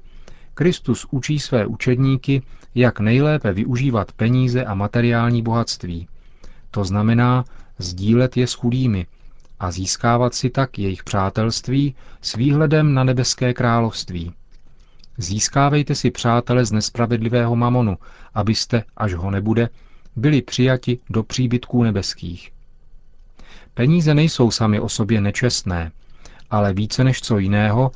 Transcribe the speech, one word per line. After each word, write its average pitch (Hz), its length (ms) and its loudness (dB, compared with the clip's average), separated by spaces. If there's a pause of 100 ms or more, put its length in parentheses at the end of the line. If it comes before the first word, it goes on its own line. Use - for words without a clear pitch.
(540)
Kristus 147 580 0
učí 143 280 -2
své 113 260 0
učedníky, 131 760 0 (340)
jak 120 240 2
nejlépe 123 540 2
využívat 120 580 0
peníze 127 540 2
a 107 80 -6
materiální 117 680 2
bohatství. 113 680 -4 (640)
To 104 120 -2
znamená 117 640 2 (320)
sdílet 104 600 0
je 123 100 2
s - 60 -6
chudými 120 540 -2 (520)
a 90 120 -4
získávat 120 640 0
si - 160 -2
tak 131 300 -2
jejich 98 240 -4
přátelství 117 920 0 (260)
s - 140 -8
výhledem 147 580 4
na 131 100 2
nebeské 127 500 0
království. 110 800 -2 (840)
„Získávejte 139 760 0
si 120 160 0
přátele 120 540 2
z 104 60 -2
nespravedlivého 117 840 0
mamonu, 120 420 2 (360)
abyste, 110 500 0 (140)
až 104 160 -2
ho 90 180 -4
nebude, 110 380 0 (460)
byli 127 260 2
přijati 123 580 0 (100)
do 110 140 0
příbytků 120 600 0
nebeských.“ 98 680 -4 (1200)
Peníze 156 400 4
nejsou 147 380 4
sami 107 280 0
o - 100 -4
sobě 107 320 0
nečestné, 95 720 -2 (580)
ale 101 240 2
více 107 300 0
než 127 180 2
co 110 160 0
jiného 104 580 2